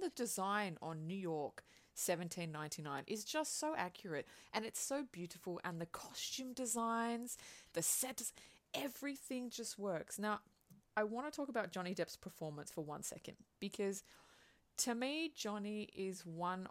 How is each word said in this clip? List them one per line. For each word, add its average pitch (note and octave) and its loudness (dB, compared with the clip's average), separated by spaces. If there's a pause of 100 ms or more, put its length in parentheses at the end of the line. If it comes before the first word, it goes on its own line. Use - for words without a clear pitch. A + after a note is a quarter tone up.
the F4 2
design G3+ 2
on D#3+ -2
New F#3+ 0
York D#3+ 0 (320)
seventeen E3+ 2
ninety-nine D3+ -2
is G#3+ -2
just - 2
so D#4 2
accurate, F3 0 (240)
and A3 2
it's - -2
so C#4 2
beautiful, F3 -4
and E3+ 0
the E3+ 0
costume - -4
designs, A#3 2 (360)
the E3 0
set - 4
des-, - -4 (500)
everything C4 -2
just - -4
works. G3 0
Now, G#3 2 (580)
I G#3+ 6
wanna A#3+ 0
talk C#4+ -2
about G#3+ 2
Johnny F3+ 0
Depp's E3 0
performance D3+ -6
for D#3+ -2
one C#3+ -4
second, - -6 (240)
because G3 2 (720)
to A#3+ 4
me, D4 2
Johnny G#3 -2
is F#3+ -2
one F3 0